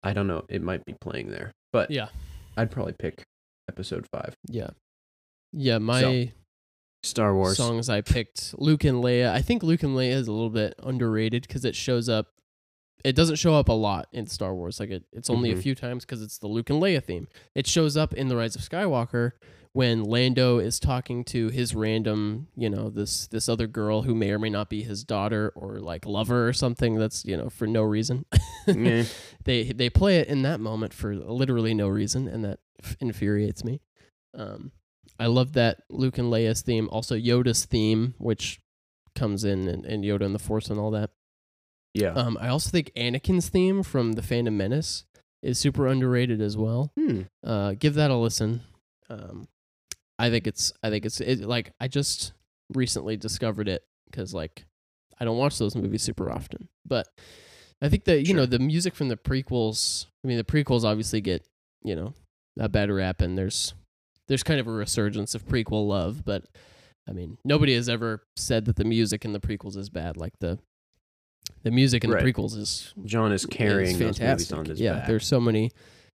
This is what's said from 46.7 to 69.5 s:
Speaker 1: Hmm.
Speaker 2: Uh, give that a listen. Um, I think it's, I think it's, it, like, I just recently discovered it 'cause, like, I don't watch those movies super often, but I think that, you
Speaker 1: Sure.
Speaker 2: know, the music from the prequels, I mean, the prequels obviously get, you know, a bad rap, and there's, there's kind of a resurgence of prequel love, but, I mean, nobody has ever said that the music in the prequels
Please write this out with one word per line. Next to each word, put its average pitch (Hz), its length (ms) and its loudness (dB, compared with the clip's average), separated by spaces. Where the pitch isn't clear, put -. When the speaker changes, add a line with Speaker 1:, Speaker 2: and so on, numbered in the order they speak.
Speaker 1:
Hmm. 127 240 0
Speaker 2:
Uh, 101 320 0
give 147 160 2
that 147 160 4
a 127 60 2
listen. 117 460 0
Um, 98 380 -14
I 120 120 2
think 113 180 0
it's, - 240 -4
I 110 80 0
think 107 160 -2
it's, - 160 -6
it, 123 180 0
like, 113 400 -4
I 123 80 -4
just - 440 -4
recently 110 420 -2
discovered 104 520 -4
it 92 140 -4
'cause, 92 220 -8
like, 80 320 -8
I 120 60 -4
don't 117 140 0
watch 143 200 2
those 104 180 0
movies 101 260 -2
super - 280 -4
often, - 380 -10
but - 240 -2
I 139 80 0
think 196 180 4
that, 165 120 6
you 139 80 2
Speaker 1:
Sure. 185 120 4
Speaker 2:
know, 131 80 4
the 123 120 2
music 160 380 2
from 147 100 0
the 117 100 -2
prequels, 123 880 -2
I - 20 -2
mean, 123 100 0
the 117 60 0
prequels 127 400 2
obviously 110 380 0
get, 95 260 -2
you 104 100 -4
know, 92 200 -8
a 110 100 0
bad 101 220 0
rap, 95 300 0
and 90 180 -2
there's, - 360 -4
there's 135 160 -2
kind 156 160 0
of 117 80 -2
a 117 60 -6
resurgence 104 640 -2
of - 100 -10
prequel 107 400 0
love, 101 380 0
but, 98 200 -4
I - 40 -10
mean, 90 320 -10
nobody 139 320 4
has 120 120 0
ever 113 360 -4
said 113 280 0
that 113 100 2
the 107 100 0
music 113 400 2
in 110 80 -4
the 104 60 -4
prequels 101 380 -6